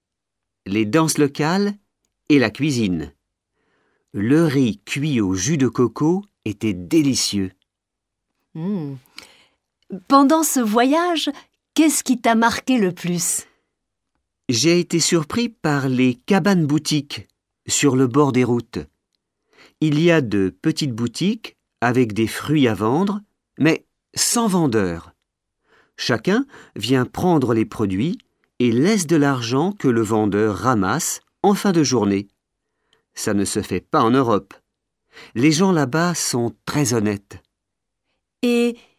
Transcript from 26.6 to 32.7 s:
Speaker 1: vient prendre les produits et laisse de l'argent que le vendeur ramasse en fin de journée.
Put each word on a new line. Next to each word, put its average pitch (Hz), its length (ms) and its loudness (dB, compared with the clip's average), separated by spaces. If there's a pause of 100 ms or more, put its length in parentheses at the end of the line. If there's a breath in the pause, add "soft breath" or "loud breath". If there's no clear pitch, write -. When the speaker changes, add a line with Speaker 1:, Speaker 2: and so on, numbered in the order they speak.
Speaker 1:
vient 123 280 0
prendre 143 500 0
les 110 100 2
produits 110 540 -4 (400)
et 123 140 2
laisse 170 340 0
de 165 100 0
l'argent 139 560 0
que 147 160 -4
le 117 140 2
vendeur 104 540 0
ramasse 107 640 -2 (220)
en 202 120 4
fin 196 180 0
de 165 100 2
journée. 104 460 0 (840)